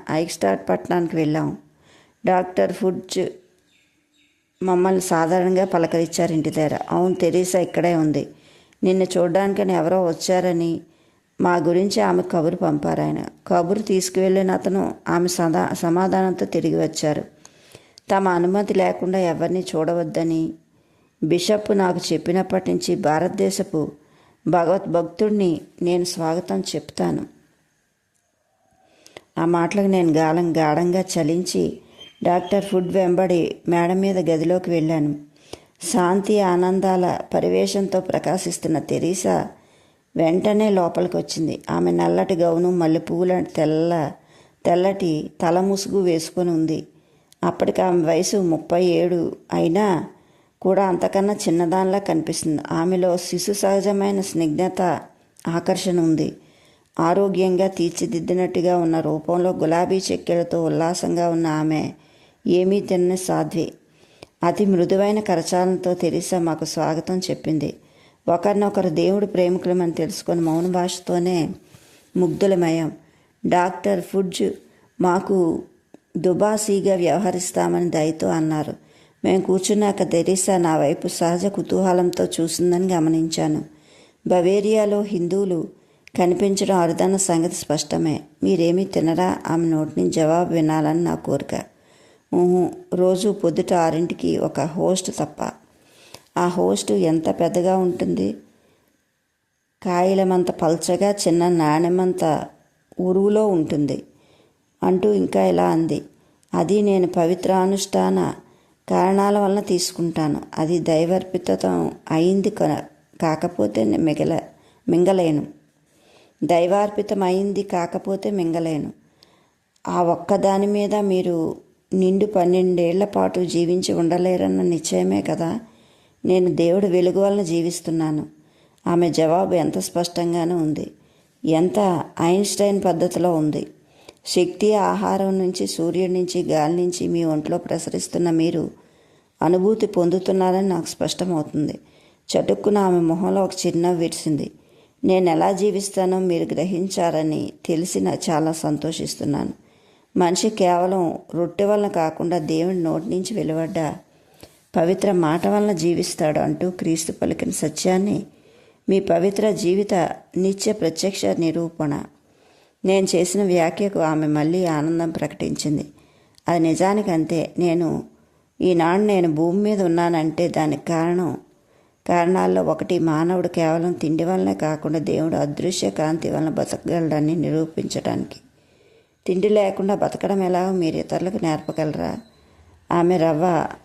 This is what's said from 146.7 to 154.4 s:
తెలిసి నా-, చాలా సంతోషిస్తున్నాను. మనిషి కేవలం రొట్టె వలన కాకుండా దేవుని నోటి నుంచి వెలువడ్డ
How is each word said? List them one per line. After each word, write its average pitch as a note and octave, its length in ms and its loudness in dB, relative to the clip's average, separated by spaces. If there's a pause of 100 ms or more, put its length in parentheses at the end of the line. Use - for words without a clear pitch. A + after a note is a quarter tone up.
తెలిసి F3 340 -2
నా-, F3+ 180 -2 (120)
చాలా D#3+ 220 0
సంతోషిస్తున్నాను. D3+ 1000 -4 (640)
మనిషి F#3 320 2
కేవలం F3+ 680 0 (160)
రొట్టె E3+ 300 -2
వలన G#3 220 2
కాకుండా E3 500 -2
దేవుని E3 460 -2
నోటి D#3+ 260 -2
నుంచి F#3 240 -4
వెలువడ్డ D#3+ 600 -4 (800)